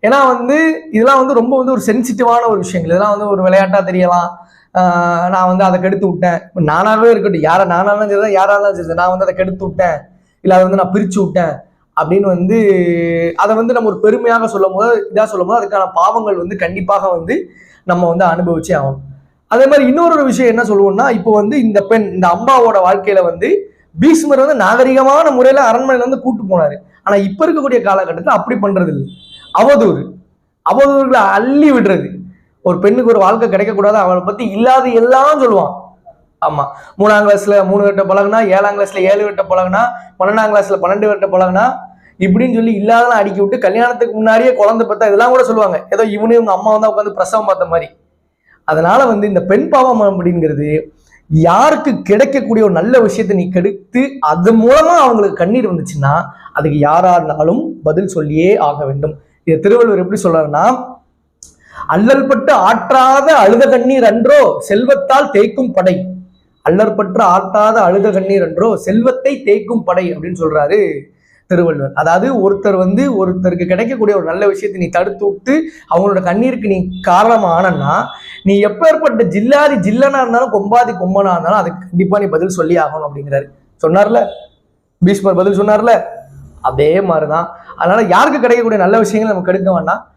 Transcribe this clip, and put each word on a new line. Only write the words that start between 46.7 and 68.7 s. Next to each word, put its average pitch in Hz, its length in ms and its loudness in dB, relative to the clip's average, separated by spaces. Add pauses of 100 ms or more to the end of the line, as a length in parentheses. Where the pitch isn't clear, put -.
வந்தா 214 200 2
உட்காந்து 208 200 -4
பிரசவம் 196 340 -4
பார்த்த 185 200 -2
மாதிரி. 170 320 -6 (640)
அதனால 170 400 2
வந்து 208 240 0
இந்த 196 120 0
பெண் 214 280 0
பாவம் 254 340 2
அப்படிங்கிறது 160 800 -2 (460)
யாருக்கு 196 760 2
கிடைக்கக்கூடிய 226 600 0
ஒரு 185 100 2
நல்ல 233 260 2
விஷயத்தை 202 360 0
நீ 175 120 -2
கெடுத்து 240 720 -4
அது 175 320 0
மூலமா 277 440 4
அவங்களுக்கு 233 400 2
கண்ணீர் 202 360 -2
வந்துச்சுன்னா 143 400 -4 (400)
அதுக்கு 151 260 -2
யாரா 165 360 2
இருந்தாலும் 165 680 -2
பதில் 180 240 -2
சொல்லியே 160 500 0
ஆக 147 280 -2
வேண்டும். 143 300 -6 (300)
இதை 160 160 0
திருவள்ளுவர் 214 420 2
எப்படி 180 200 -4
சொல்றாருன்னா, 165 640 0 (1000)
"அல்லல் 240 400 2
பட்டு 277 260 0
ஆற்றாத 262 840 2
அழுத 233 340 6
கண்ணீர் 254 360 2
அன்றோ 226 540 4
செல்வத்தால் 247 720 0
தேய்க்கும் 233 420 0
படை, 185 360 0 (600)
அல்லற்பற்று 202 540 0
ஆற்றாத 202 580 2
அழுத 190 300 2
கண்ணீர் 190 320 0
அன்றோ 175 320 -2